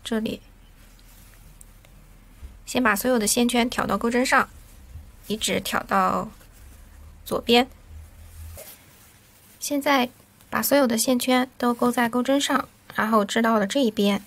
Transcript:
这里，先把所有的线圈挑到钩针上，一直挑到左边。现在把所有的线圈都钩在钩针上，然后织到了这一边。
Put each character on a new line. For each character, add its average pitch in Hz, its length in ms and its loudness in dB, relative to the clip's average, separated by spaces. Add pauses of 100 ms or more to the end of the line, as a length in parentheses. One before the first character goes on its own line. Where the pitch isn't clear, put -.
这 226 160 -2
里， 220 220 -6 (2250)
先 254 160 -2
把 214 120 2
所 240 160 -2
有 247 80 2
的 214 80 0
线 240 220 2
圈 240 200 0
挑 - 180 -4
到 202 100 0
钩 233 140 -2
针 240 160 0
上， 262 240 2 (760)
一 214 120 -4
直 190 200 -2
挑 - 240 -2
到 190 480 0 (920)
左 - 160 -4
边。 240 260 2 (1900)
现 285 220 -2
在 277 300 2 (400)
把 220 100 -2
所 269 160 2
有 277 100 6
的 226 120 0
线 247 200 2
圈 254 380 2
都 240 160 0
钩 240 180 2
在 240 200 0
钩 247 120 0
针 269 160 2
上， - 300 -2 (260)
然 214 160 -2
后 208 140 4
织 226 160 0
到 226 180 2
了 196 80 2
这 277 140 0
一 233 100 2
边。 202 360 0